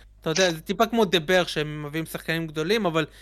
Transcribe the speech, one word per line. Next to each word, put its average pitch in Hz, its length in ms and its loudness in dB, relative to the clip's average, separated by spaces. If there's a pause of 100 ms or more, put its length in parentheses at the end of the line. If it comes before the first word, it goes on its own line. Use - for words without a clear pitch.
(200)
אתה 165 100 -4
יודע, 180 200 4
זה 160 100 -4
טיפה 202 260 0
כמו 226 180 2
דבר 175 400 2
שהם 151 380 -4
מביאים 151 240 -6
שחקנים 165 400 -4
גדולים, 165 400 -2
אבל 160 200 0 (160)